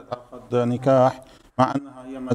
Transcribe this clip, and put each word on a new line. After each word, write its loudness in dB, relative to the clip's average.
عقد -12
نكاح 2
مع 2
أنها -12
هي -14
ما -6